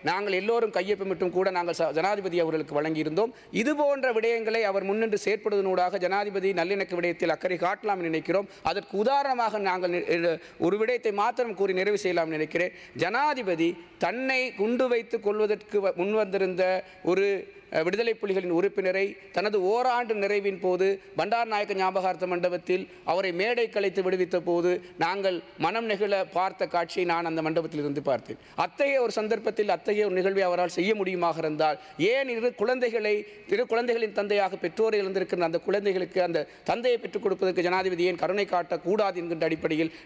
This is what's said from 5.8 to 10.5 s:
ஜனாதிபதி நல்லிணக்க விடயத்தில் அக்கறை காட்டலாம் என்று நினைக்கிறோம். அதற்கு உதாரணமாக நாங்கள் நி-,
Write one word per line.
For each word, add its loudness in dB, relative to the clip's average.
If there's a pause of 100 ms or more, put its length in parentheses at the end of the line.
ஜனாதிபதி 0
நல்லிணக்க 0
விடயத்தில் 0
அக்கறை 0
காட்டலாம் 0
என்று -4
நினைக்கிறோம். 0 (140)
அதற்கு -2
உதாரணமாக 2
நாங்கள் 0
நி-, 0 (180)